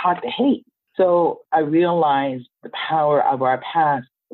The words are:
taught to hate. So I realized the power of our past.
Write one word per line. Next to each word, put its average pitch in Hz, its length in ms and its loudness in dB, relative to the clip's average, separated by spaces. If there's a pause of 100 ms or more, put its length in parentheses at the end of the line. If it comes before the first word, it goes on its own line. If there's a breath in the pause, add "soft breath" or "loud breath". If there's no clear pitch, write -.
taught 180 220 -2
to 240 60 -8
hate. - 340 0 (320)
So 175 460 2 (100)
I 165 80 2
realized 147 880 0 (160)
the - 80 -16 (180)
power 147 320 2
of 135 200 0
our 127 200 0 (120)
past. 147 340 0 (260)